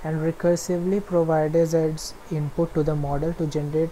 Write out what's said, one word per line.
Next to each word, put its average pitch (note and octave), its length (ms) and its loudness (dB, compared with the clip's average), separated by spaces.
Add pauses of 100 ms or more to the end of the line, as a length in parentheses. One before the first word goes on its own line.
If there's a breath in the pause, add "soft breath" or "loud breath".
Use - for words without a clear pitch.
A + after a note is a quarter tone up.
and D#3 160 -2
recursively F3 840 0
provided D#3+ 720 2
as D#3+ 380 0 (180)
input D#3 440 -2
to D#3 80 2
the D3+ 120 2
model C#3+ 400 -2
to E3 120 -2
generate D3+ 460 -2